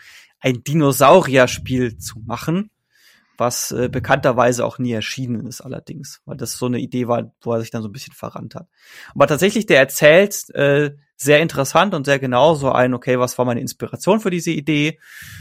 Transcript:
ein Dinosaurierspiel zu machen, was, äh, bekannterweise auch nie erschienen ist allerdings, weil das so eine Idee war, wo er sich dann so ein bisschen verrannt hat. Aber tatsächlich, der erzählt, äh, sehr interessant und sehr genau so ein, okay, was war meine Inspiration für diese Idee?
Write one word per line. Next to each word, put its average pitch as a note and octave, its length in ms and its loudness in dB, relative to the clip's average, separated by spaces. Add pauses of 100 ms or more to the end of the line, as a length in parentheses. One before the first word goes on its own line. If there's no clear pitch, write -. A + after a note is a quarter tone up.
(400)
ein B2 240 -2
Dinosaurierspiel C3 1300 2
zu - 240 -14
machen, D#3+ 480 -6 (680)
was, - 340 -4
äh, B2 180 -2
bekannterweise B2 760 0
auch A2+ 140 -4
nie B2 160 -4
erschienen A#2+ 540 -6
ist B2 140 -16
allerdings, - 640 -16
weil C#3 120 -14
das A#2+ 200 -10
so B2+ 100 -4
eine B2 120 -4
Idee B2 300 -6
war, A#2 320 -4
wo A#2 120 -4
er A2+ 60 -2
sich A2+ 120 -10
dann A2 100 -8
so A2 80 -10
ein G2 40 -16
bisschen - 200 -18
verrannt - 420 -14
hat. - 120 -18 (460)
Aber C#3 140 4
tatsächlich, F#3+ 380 0
der D3 140 4
erzählt, D#3+ 720 4
äh, C#3+ 380 2 (260)
sehr D3 240 4
interessant E3 520 0
und C#3 120 -4
sehr C#3 140 2
genau C3+ 360 4
so C#3 160 -2
ein, B2+ 220 2
okay, B2 260 0
was B2 180 -2
war B2 80 0
meine A#2+ 140 -2
Inspiration D3 640 -2
für G#3+ 80 -4
diese F3 220 -4
Idee? D3+ 460 -2 (440)